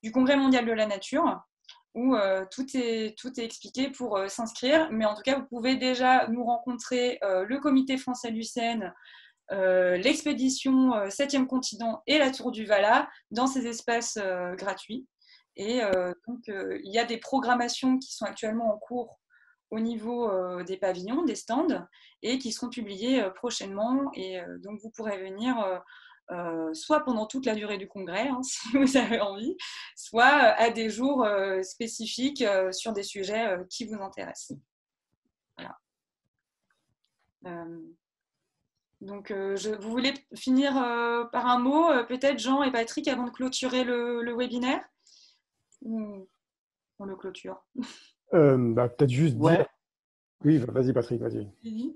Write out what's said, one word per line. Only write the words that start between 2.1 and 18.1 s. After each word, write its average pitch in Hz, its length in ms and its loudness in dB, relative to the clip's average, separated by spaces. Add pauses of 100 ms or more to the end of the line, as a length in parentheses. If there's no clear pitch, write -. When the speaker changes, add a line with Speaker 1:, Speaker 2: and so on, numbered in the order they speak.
Speaker 1:
euh, 190 340 2
tout 262 240 -8
est, 226 420 -2
tout 262 220 -10
est 226 60 -4
expliqué 247 460 -6
pour, 233 260 -4
euh, 190 100 0
s'inscrire. 254 640 0
Mais 220 140 -2
en 208 100 2
tout - 80 -12
cas, 269 160 0
vous - 80 -8
pouvez 240 300 0
déjà 254 520 4
nous 233 160 -2
rencontrer, 240 760 -2
euh, 190 220 2
le 247 160 -2
comité 269 360 4
français 254 340 -6
de 220 60 -4
l'U 226 60 -4
C 226 180 -6
N, 226 320 -2 (600)
euh, 185 440 4
l'expédition, 262 1000 2
euh, 202 160 0
Septième 277 360 0
Continent 233 600 -4
et 311 120 4
la 262 140 4
Tour 254 180 -6
du 220 140 -8
Vala 214 440 4 (220)
dans 233 160 0
ces 262 200 -2
espaces, 233 540 -2
euh, 180 360 -4
gratuits. 202 500 -8 (500)
Et, 226 260 -2
euh, 185 300 0 (160)
donc, 233 200 -10
euh, 190 360 -6
il 196 80 -12
y 226 80 2
a 233 40 2
des 226 140 -4
programmations 247 800 0
qui - 160 -8